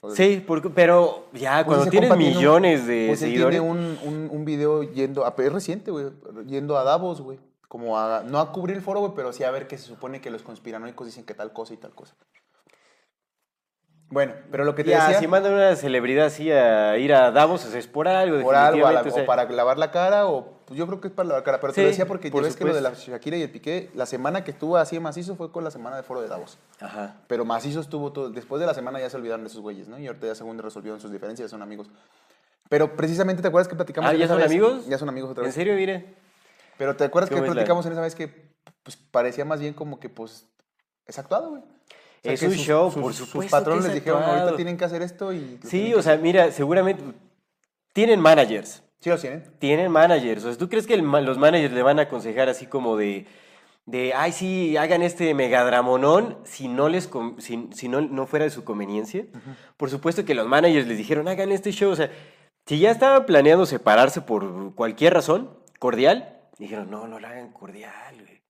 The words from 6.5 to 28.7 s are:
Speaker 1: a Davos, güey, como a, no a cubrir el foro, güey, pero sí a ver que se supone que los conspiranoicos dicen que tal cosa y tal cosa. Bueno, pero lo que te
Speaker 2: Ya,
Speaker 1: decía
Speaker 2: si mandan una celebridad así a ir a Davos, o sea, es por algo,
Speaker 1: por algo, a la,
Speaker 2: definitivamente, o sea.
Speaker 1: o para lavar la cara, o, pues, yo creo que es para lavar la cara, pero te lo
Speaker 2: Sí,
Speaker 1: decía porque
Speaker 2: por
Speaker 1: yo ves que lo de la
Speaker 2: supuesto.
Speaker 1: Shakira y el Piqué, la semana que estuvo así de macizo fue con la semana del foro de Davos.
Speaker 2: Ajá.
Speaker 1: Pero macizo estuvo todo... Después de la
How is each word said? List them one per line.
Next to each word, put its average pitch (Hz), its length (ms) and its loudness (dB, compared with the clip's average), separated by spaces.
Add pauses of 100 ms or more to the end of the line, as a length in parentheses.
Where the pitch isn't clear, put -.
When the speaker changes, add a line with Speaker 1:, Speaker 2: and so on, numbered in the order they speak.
Speaker 1:
a 135 80 0
Davos, 165 360 -2
güey, 135 180 -16 (320)
como 117 300 -6
a, 110 240 -4
no 135 160 -2
a 156 100 -2
cubrir 180 260 -8
el 190 60 -10
foro, 196 160 -4
güey, 202 160 -4
pero 127 180 -8
sí 131 120 -10
a 127 80 -2
ver 135 160 -10
que 139 100 -14
se - 80 -20
supone 131 340 -16
que - 100 -16
los 113 120 -14
conspiranoicos 117 640 -16
dicen 113 180 -20
que 107 100 -16
tal 107 180 -14
cosa 113 200 -14
y 110 40 -18
tal - 180 -20
cosa. - 220 -20 (1900)
Bueno, 135 240 -2 (180)
pero 139 140 -4
lo 147 100 0
que 147 80 -6
te 160 80 0
Speaker 2:
Ya, 165 160 6
Speaker 1:
decía 180 140 4
Speaker 2:
si 165 80 -2
mandan 196 240 2
una 196 240 4
celebridad 131 500 0
así 147 240 -4
a 113 480 4
ir 139 160 4
a 127 160 8
Davos, 156 340 4
o 113 60 -14
sea, 120 80 -8
es 113 80 -10
por 156 220 -2
algo, 185 340 2
Speaker 1:
por 131 140 4
algo, 147 320 6
a 127 40 6
la, 147 120 2
Speaker 2:
definitivamente, 147 60 -4
o - 40 -8
sea. 139 80 0
Speaker 1:
o 131 40 -2
para 123 260 2
lavar 123 260 2
la 156 140 -2
cara, 196 340 2
o, 135 400 -4
pues, 131 100 -18
yo 170 120 -6
creo 190 120 -10
que 196 60 -12
es 190 80 -12
para 180 140 -4
lavar 135 140 -2
la - 20 -14
cara, 135 160 0
pero 135 120 -4
te 196 100 -2
lo 196 40 6
Speaker 2:
Sí, 196 60 6
Speaker 1:
decía 185 160 -2
porque 180 200 -8
Speaker 2:
por 139 140 -2
Speaker 1:
yo 151 60 0
ves - 80 -8
que - 80 -8
lo 156 100 0
de 147 60 -2
la 131 100 -2
Speaker 2:
supuesto. 123 220 -16
Speaker 1:
Shakira 151 240 -8
y 170 60 -4
el 143 100 -8
Piqué, 180 420 -10
la 123 120 -6
semana 139 360 -6
que - 80 -12
estuvo 156 280 -2
así 160 180 0
de 165 40 -6
macizo 175 360 -10
fue 165 160 -12
con 170 100 -10
la 156 80 -8
semana 127 240 -14
del 131 100 -12
foro 127 180 -10
de 110 40 -8
Davos. 90 320 -14 (220)
Speaker 2:
Ajá. 101 380 -14 (100)
Speaker 1:
Pero 117 160 -4
macizo 117 340 -6
estuvo 147 340 -10
todo... 139 180 -10
Después 120 280 -10
de 170 80 -4
la 156 80 -2